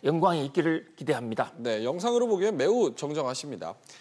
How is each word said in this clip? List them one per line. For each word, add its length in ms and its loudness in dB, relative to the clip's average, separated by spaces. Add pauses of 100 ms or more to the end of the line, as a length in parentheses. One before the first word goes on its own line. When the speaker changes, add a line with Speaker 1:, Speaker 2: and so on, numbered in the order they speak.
Speaker 1:
영광이 420 4
있기를 500 0
기대합니다. 600 -2
Speaker 2:
네, 260 -2
영상으로 440 0
보기엔 320 0
매우 360 4
정정하십니다. 800 -6 (260)